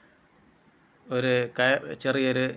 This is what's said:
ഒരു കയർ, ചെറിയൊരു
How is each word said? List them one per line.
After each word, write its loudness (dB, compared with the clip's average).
ഒരു 2
കയർ, 4
ചെറിയൊരു 2